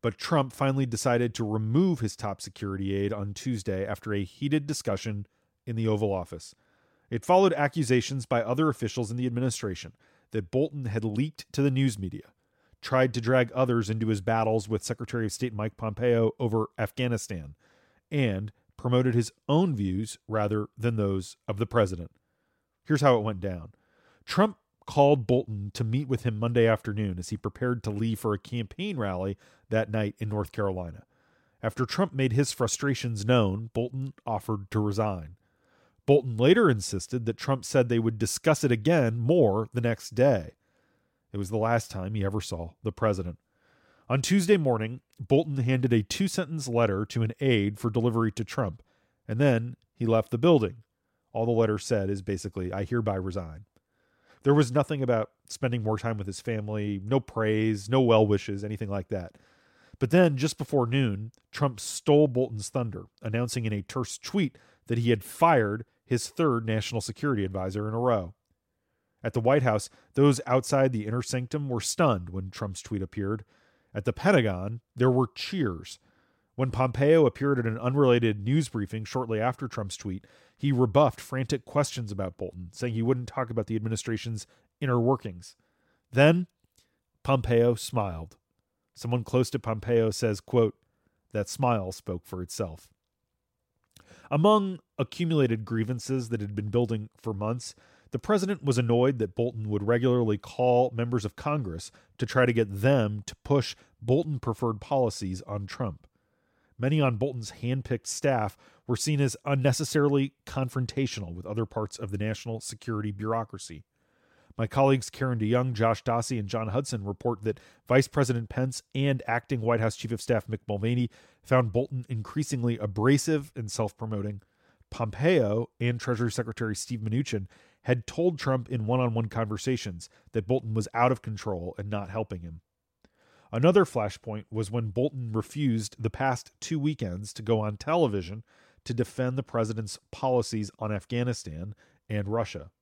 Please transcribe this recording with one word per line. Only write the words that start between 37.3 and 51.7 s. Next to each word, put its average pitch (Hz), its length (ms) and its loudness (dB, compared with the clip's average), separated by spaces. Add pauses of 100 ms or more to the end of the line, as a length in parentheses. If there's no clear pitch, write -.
Trump 131 260 -2
said 123 240 2
they 117 100 2
would 113 200 0
discuss 127 440 0
it 135 80 2
again 120 480 2
more 113 540 4
the 120 80 -2
next 117 340 -4
day. 113 360 2 (840)
It 101 60 -6
was 98 100 -4
the 107 80 -4
last 113 340 2
time 95 240 -6
he 98 120 0
ever 98 160 -2
saw 85 300 -8 (100)
the 107 100 -4
president. 92 460 -2 (680)
On 127 140 0
Tuesday 196 340 4
morning, 123 440 -2 (180)
Bolton 143 380 2
handed 127 360 2
a 110 120 4
two-sentence 160 640 -4
letter 107 380 2
to 117 180 -2
an 110 160 -2
aide 104 400 2
for 117 100 0
delivery 113 400 2
to 110 140 -6
Trump, 101 360 -4 (460)
and 113 140 -4
then 120 340 2 (220)
he 120 100 -2
left 113 240 4
the 117 80 -2
building. 123 380 4 (560)
All 113 120 -2
the 120 60 0
letter 113 260 4